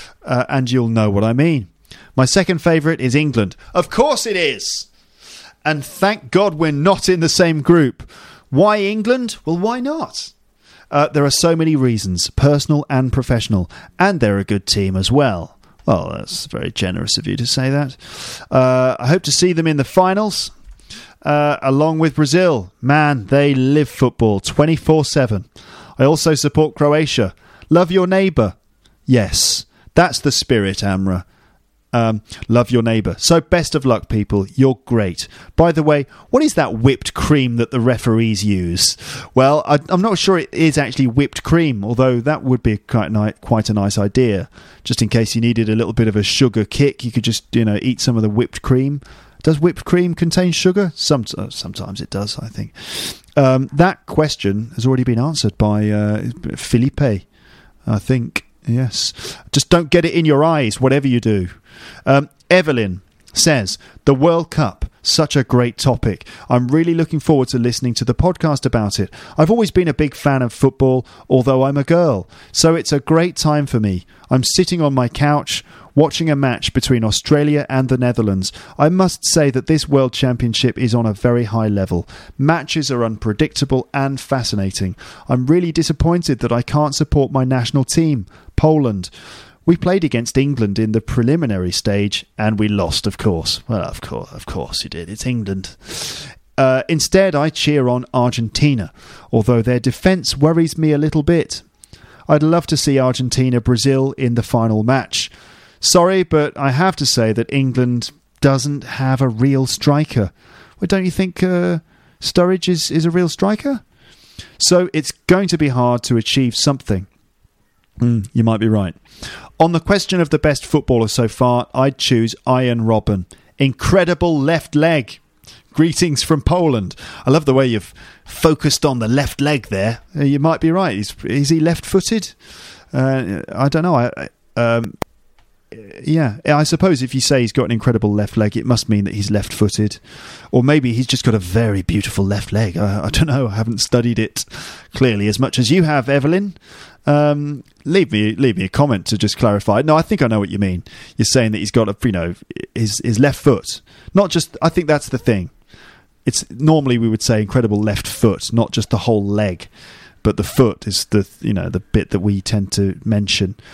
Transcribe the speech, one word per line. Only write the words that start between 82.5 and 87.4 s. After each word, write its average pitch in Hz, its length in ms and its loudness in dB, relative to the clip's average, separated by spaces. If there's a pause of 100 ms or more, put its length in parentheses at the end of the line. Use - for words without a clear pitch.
are 123 140 0
unpredictable 113 880 -2
and 139 260 -4
fascinating. 98 760 -4 (320)
I'm 123 180 0
really 170 280 2
disappointed 165 640 0
that 120 120 -2
I 120 100 0
can't 151 340 -2
support 147 360 0
my 135 120 0